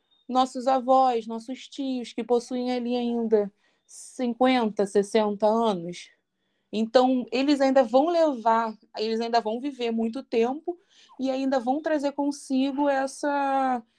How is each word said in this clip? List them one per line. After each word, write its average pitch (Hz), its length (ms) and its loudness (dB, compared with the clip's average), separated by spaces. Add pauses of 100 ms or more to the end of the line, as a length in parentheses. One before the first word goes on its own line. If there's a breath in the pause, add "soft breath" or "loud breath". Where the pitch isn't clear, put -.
(280)
nossos 254 400 0
avós, 262 580 2
nossos 226 420 -10
tios, 262 440 -6
que 240 120 -6
possuem 247 480 -2
ali 240 240 -4
ainda 233 560 0 (320)
cinquenta, 240 1000 -2
sessenta 208 600 0
anos. 208 640 -2 (600)
Então, 247 580 2
eles 269 300 2
ainda 269 240 4
vão 262 240 2
levar, 233 680 2 (220)
eles 220 240 -2
ainda 233 200 0
vão 220 200 -4
viver 240 320 -6
muito 226 300 -4
tempo 269 560 -2 (420 soft breath)
e 262 100 -2
ainda 269 300 -2
vão 254 200 -2
trazer 294 320 -2
consigo 277 760 -2
essa, 269 920 -2 (160)